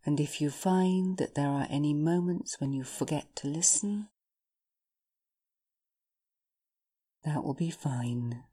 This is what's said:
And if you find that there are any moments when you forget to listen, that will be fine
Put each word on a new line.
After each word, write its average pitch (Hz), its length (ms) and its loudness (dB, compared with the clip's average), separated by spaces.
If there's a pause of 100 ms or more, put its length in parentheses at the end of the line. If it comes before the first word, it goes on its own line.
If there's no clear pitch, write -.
And 147 120 2
if 147 200 -2
you 147 100 2
find 185 640 2
that - 180 -4
there 143 140 2
are 139 200 0
any 147 240 2
moments 175 680 0
when 139 120 0
you 135 120 -2
forget - 500 -4
to - 140 -6
listen, 202 580 0 (3250)
that 151 180 0
will 139 120 -2
be 165 160 0
fine 120 840 -4